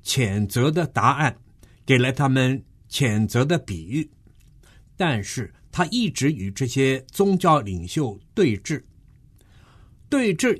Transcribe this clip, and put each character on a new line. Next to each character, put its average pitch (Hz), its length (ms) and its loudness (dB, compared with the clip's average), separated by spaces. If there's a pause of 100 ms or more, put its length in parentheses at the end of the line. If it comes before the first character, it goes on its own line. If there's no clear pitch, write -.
谴 104 460 0
责 127 220 2
的 160 160 0
答 120 300 2
案， 139 200 0 (480)
给 131 140 4
了 127 140 2
他 139 160 0
们 131 360 0 (240)
谴 110 380 0
责 120 180 2
的 160 140 0
比 82 280 -10
喻。 143 220 -4 (880)
但 139 260 0
是 - 300 -8 (200)
他 180 140 0
一 226 220 -2
直 135 220 -2
与 98 220 -6
这 131 140 -4
些 131 340 0 (100)
宗 196 260 2
教 165 240 4
领 92 260 -8
袖 131 320 -4 (140)
对 143 260 2
峙， 147 240 -8 (1300)
对 247 260 2
峙 233 260 0